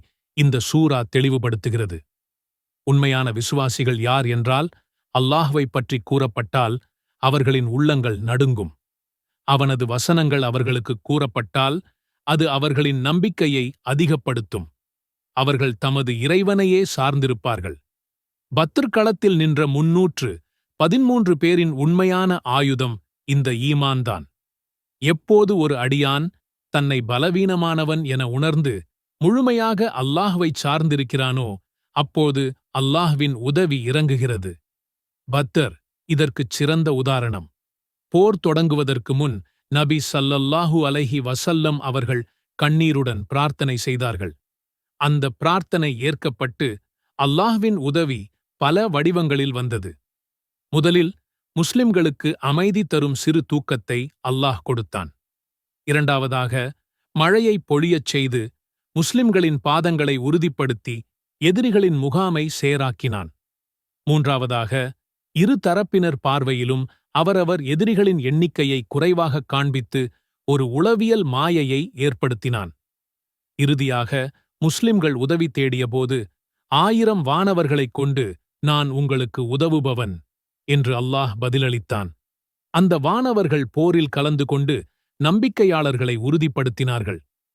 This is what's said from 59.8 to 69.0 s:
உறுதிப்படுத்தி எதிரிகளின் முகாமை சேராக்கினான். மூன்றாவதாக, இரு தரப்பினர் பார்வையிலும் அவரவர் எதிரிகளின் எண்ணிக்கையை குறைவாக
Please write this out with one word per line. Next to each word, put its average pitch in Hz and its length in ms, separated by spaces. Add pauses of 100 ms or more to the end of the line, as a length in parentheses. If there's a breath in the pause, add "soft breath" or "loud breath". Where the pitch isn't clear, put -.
உறுதிப்படுத்தி 135 800 (440)
எதிரிகளின் 185 580
முகாமை 156 520
சேராக்கினான். 127 800 (760)
மூன்றாவதாக, 127 640 (640)
இரு 196 220
தரப்பினர் 180 640
பார்வையிலும் 131 640 (300 soft breath)
அவரவர் 175 500
எதிரிகளின் 185 560
எண்ணிக்கையை 143 580 (100)
குறைவாக 160 580